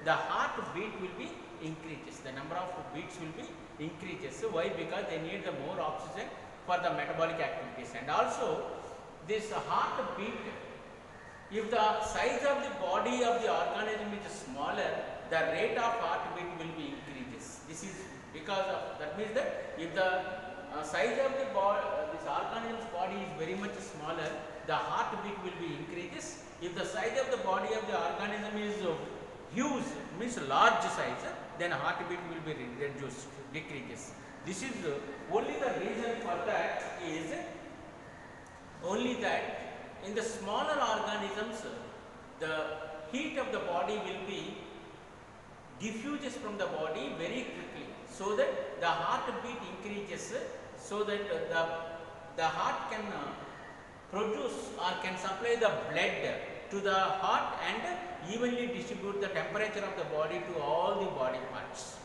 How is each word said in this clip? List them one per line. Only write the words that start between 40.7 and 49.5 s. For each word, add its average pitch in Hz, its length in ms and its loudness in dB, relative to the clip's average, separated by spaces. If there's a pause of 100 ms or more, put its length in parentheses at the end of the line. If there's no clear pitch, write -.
organisms, 214 840 2 (760)
the 156 260 0 (460)
heat 285 260 0
of 240 140 0
the - 80 2
body 180 360 2
will 190 300 -2
be 175 300 -4 (1200)
diffuses 240 580 -4
from 208 200 -4
the 185 80 2
body 156 520 0
very 196 260 -2
quickly, - 440 -8 (220)
so 202 260 0
that - 440 4
the 170 80 4
heartbeat 233 720 2 (160)